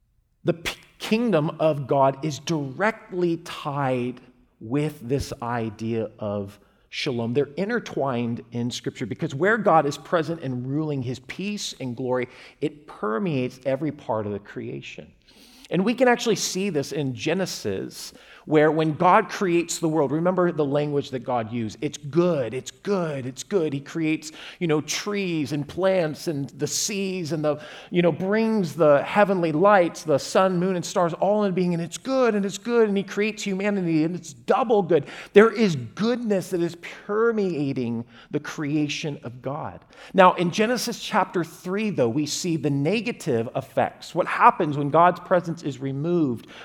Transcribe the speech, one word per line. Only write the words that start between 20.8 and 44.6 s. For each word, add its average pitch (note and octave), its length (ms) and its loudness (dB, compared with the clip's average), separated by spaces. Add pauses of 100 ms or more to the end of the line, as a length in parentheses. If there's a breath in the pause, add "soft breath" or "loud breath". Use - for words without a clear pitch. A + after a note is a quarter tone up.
that C3 100 -6
God A#2 320 -2
used. A2 280 -4
It's C#3+ 160 -6
good, D3 560 0
it's - 200 -8
good, D#3+ 520 -4
it's C3 200 -10
good. D#3+ 280 0
He C#3+ 60 -4
creates, D#3 540 -2 (260 loud breath)
you F3 80 -2
know, D3+ 140 4
trees F3 720 -2
and D3 140 -4
plants F3+ 600 0
and C#3 240 -4
the D3 160 -6
seas F#3 640 -4
and D#3 140 -2
the, D3 180 0 (300 loud breath)
you F3 100 4
know, E3+ 80 6
brings G3+ 640 0
the D3 300 6
heavenly F#3+ 480 2
lights, F3+ 500 4
the D3 160 2
sun, F#3+ 400 2
moon, F#3 160 2
and F3 100 -2
stars F3 300 0
all G#3 300 2
in F#3+ 100 0
being, F3+ 200 2
and E3 80 -2
it's E3+ 140 -8
good, B3+ 380 2
and G3+ 100 0
it's G3 140 -6
good, A#3 300 4
and G3 100 0
he G3 60 0
creates G#3+ 400 -2
humanity, F#3+ 580 0
and E3 140 0
it's - 160 -12
double G#3+ 500 2
good. D3 240 2 (260 loud breath)
There A3 200 8
is G3+ 240 2
goodness G3+ 720 -2
that F3+ 100 0
is E3+ 160 -2 (300)
permeating D3 1000 0 (280 loud breath)
the D3 80 -4
creation D3 800 -4
of B2+ 180 -14
God. C3 440 -8 (280 loud breath)
Now, F#3 200 8
in F3 180 0
Genesis A3 500 -2
chapter F#3 440 -2
three, G3 460 -4
though, C3+ 180 2
we D3+ 180 -2
see E3+ 300 -2
the D3 120 -2
negative C#3+ 840 0
effects, - 580 -4
what E3 140 0
happens F3+ 500 4